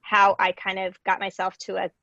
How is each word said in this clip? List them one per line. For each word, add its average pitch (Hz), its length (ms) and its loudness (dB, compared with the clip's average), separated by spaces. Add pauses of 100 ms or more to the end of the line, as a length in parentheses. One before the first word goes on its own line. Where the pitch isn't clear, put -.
how 202 360 4
I 185 140 2
kind 190 260 -8
of 185 240 -8
got 190 160 0
myself 190 400 -6
to 190 200 -8
a, 190 120 -4 (120)